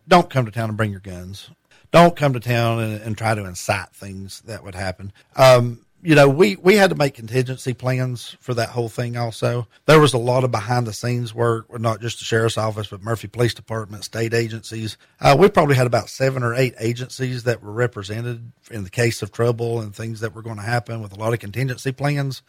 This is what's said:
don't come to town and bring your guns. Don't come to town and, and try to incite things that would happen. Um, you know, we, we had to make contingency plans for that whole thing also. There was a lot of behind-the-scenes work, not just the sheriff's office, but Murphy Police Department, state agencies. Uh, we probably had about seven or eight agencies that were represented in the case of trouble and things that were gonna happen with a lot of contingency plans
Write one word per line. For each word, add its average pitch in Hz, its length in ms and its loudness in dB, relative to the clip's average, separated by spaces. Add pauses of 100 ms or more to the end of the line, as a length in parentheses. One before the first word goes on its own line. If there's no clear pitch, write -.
don't 175 220 6
come 131 160 0
to 107 60 -8
town 113 180 -4
and 107 80 -6
bring 107 140 0
your 98 80 -10
guns. 92 500 -16 (420)
Don't 170 240 8
come 143 180 0
to 123 60 -6
town 117 400 0
and, 110 220 -6
and 110 160 -8
try 113 160 0
to 104 120 -4
incite 92 480 -6
things 95 480 -16
that 110 220 -14
would 92 120 -14
happen. 98 360 -8 (240)
Um, 123 480 6 (180)
you 160 140 2
know, 143 140 8
we, 185 260 4
we 185 200 4
had 196 160 6
to 160 40 -4
make 147 200 0
contingency 127 580 -4
plans 127 640 -4
for - 140 -6
that 113 160 -2
whole 120 180 -4
thing 120 300 -8
also. 120 500 -4 (180)
There 151 140 8
was 147 140 6
a 131 40 2
lot 123 280 2
of 123 60 0
behind-the-scenes 120 840 -2
work, 117 420 -2
not 110 220 -2
just 113 200 -8
the - 60 -12
sheriff's 113 320 0
office, 107 300 -4
but 98 160 -16
Murphy 107 240 -6
Police 117 260 -2
Department, 107 520 -12
state 113 280 -4
agencies. 113 640 -4 (240)
Uh, 139 180 6
we 190 120 8
probably 151 260 4
had 127 120 4
about 117 220 0
seven 135 320 -2
or 117 140 0
eight 127 240 0
agencies 123 640 -6
that 117 180 -2
were 104 120 -14
represented 117 760 -6 (220)
in 107 140 -10
the 90 40 -12
case 120 320 0
of 101 120 -8
trouble 117 480 -2
and 104 120 -12
things 110 280 -10
that 110 120 -6
were 113 80 -18
gonna 107 200 -12
happen 117 400 -4
with 104 100 -14
a 95 80 -16
lot 110 140 -2
of 113 60 -2
contingency 123 520 -6
plans 139 580 -4